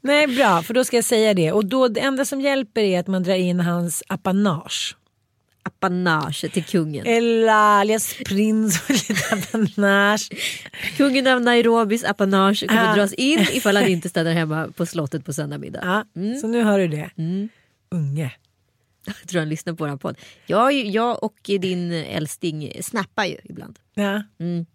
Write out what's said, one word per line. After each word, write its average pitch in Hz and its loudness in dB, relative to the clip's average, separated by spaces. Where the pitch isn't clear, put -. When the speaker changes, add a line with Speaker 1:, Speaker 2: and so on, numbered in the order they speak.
Speaker 1:
Nej, 294 2
bra, 233 4
för 190 -8
då 254 2
ska 247 -4
jag 226 2
säga 220 4
det. 165 2
Och 208 2
då, 254 2
det 220 -2
enda 269 0
som 277 -6
hjälper 269 0
är 190 2
att 180 -4
man 190 0
drar 185 2
in 180 2
hans 175 -2
apanage. 190 -2
Speaker 2:
Apanage 175 -2
till 170 -2
kungen. 156 -2
Speaker 1:
Eller 233 2
alias 208 4
prins 214 0
och - -14
lite 233 0
apanage. 202 0
Speaker 2:
Kungen 269 2
av 254 4
Nairobis 233 4
apanage 196 2
kommer 226 4
Speaker 1:
Ja. 214 2
Speaker 2:
dras 202 2
in 277 2
ifall 208 2
han 202 4
inte 180 0
stannar 165 0
hemma 160 -2
på 175 -2
slottet 156 -6
på 151 -8
söndag 143 -6
middag. 143 -12
Speaker 1:
Ja, 214 -4
Speaker 2:
Mm. 220 -4
Speaker 1:
så 233 -6
nu 233 2
hör 208 4
du 180 2
det. 151 -6
Speaker 2:
Mm. 185 -4
Speaker 1:
Unge. 147 -4
Speaker 2:
Jag - -14
tror 180 -2
han 156 -4
lyssnar 156 -6
på 160 -6
våran 143 -6
podd. 147 -8
Jag, 240 2
jag 226 -2
och 214 -6
din 180 -2
äldsting 156 -6
snappar 196 -4
ju - -6
ibland. - -18
Speaker 1:
Ja. 202 -2
Speaker 2:
Mm. 170 -4